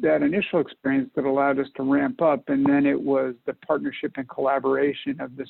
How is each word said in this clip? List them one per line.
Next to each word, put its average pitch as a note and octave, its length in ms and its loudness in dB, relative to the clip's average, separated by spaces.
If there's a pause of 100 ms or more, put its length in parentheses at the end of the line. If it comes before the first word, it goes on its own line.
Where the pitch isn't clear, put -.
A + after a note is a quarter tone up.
that D#3 200 2
initial F3 380 0
experience C3+ 560 -2
that C#3+ 80 -2
allowed C#3 360 2
us C3+ 80 -2 (100)
to C3 60 -4
ramp C#3 380 0
up, D3+ 280 2
and C#3 160 2
then C#3+ 200 4
it C#3 160 2
was C3 340 0 (100)
the - 80 -4
partnership C#3+ 640 -4
and C3 100 -6
collaboration C3+ 920 -2
of C3 160 -12
the C3+ 120 -10